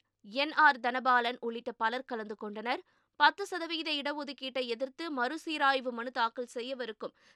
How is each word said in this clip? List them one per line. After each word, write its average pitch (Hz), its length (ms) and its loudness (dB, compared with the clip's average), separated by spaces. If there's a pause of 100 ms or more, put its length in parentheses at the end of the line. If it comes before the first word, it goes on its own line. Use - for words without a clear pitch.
(300)
என் 285 220 0
ஆர் 285 280 6
தனபாலன் 247 600 2
உள்ளிட்ட 233 320 -6
பலர் 233 320 0
கலந்து 220 320 -8
கொண்டனர். 220 460 -4 (380)
பத்து 302 260 6
சதவீத 330 440 -4
இடஒதுக்கீட்டை 277 760 -4
எதிர்த்து 262 380 -4 (120)
மறுசீராய்வு 269 760 0
மனு 240 200 -6
தாக்கல் 247 440 -4
செய்யவிருக்கும் 247 600 -8 (220)